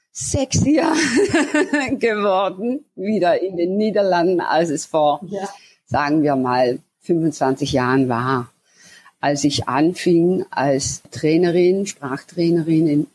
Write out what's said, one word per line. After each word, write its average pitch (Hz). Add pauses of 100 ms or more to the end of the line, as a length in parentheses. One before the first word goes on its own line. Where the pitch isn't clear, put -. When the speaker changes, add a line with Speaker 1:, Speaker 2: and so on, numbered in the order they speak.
(120)
Speaker 1:
sexier 285 (540)
<laughs> 285
geworden, 208 (100)
wieder 180
in 180
den 180
Niederlanden, 185
als 165
es 147
vor, 147 (100)
Speaker 2:
Ja. 196 (380)
Speaker 1:
sagen 147
wir 143
mal, 127 (220)
fünfundzwanzig 147
Jahren 127
war. 123 (680)
Als -
ich 139
anfing 170
als 135
Trainerin, 175
Sprachtrainerin 165
in, 147